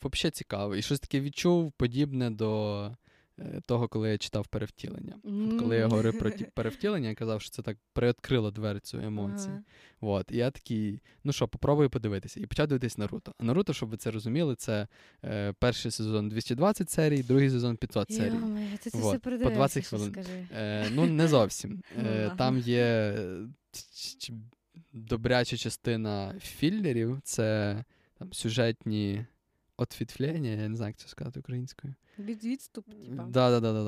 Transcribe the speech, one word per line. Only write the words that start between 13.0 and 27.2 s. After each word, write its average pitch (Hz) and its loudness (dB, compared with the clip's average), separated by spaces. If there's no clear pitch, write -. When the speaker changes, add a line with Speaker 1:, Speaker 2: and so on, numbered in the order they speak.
Speaker 1:
А 120 -4
«Наруто», 151 2
щоб 120 -4
ви 107 -8
це 117 -4
розуміли, 117 0
це, 104 -2
е, 101 -2
перший 120 2
сезон — 107 0
двісті 113 -2
двадцять 185 2
серій, 151 4
другий 135 6
сезон — 120 2
п'ятсот - -2
серій. 226 0
Speaker 2:
Йо-моє, 214 -2
ти 233 -8
це - -2
Speaker 1:
Вот, 214 2
Speaker 2:
все 233 4
Speaker 1:
по - -12
Speaker 2:
передивився, 247 2
Speaker 1:
двадцять 160 2
Speaker 2:
щось 107 -4
Speaker 1:
хвилин. 104 -2
Speaker 2:
скажи. 185 -10
Speaker 1:
Е, 107 -2
ну, 156 4
не 160 6
зовсім. 135 4
Speaker 2:
<laughs> - -14
Ну, 110 0
Speaker 1:
Е, 110 2
Speaker 2:
ладно. 107 0
Speaker 1:
там 131 4
є, 120 4
е, 107 2
ч-, - -14
ч-, 120 -10
добряча 120 0
частина 110 -2
філерів, 139 0